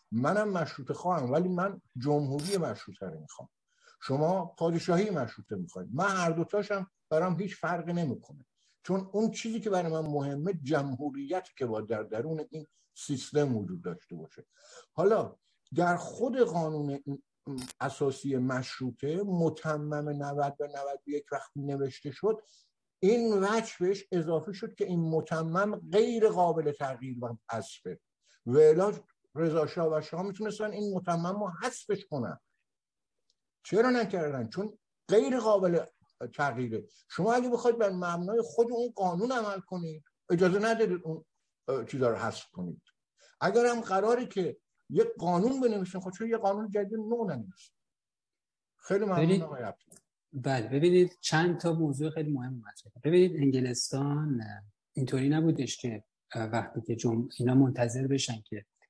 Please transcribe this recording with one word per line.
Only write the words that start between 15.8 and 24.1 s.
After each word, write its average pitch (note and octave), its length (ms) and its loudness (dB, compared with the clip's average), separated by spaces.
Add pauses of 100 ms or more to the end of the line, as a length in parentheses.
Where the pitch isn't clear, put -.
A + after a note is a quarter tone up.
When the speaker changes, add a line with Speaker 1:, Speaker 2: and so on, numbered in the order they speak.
Speaker 1:
خود B3 400 -4
قانون D#3 600 0 (800)
اساسی C#3 580 -2
مشروطه B2+ 840 -2
متمم D3+ 1000 -2
نود C#3+ 340 -2
به D3 100 -4
نود C#3 400 -8
و - 20 -8
یک C#3+ 220 -4
وقتی C#3 300 -8
نوشته C#3 500 -4
شد، G#3+ 300 -2 (580)
این A3+ 340 4
وجه G#3 460 0
بهش F#3+ 320 0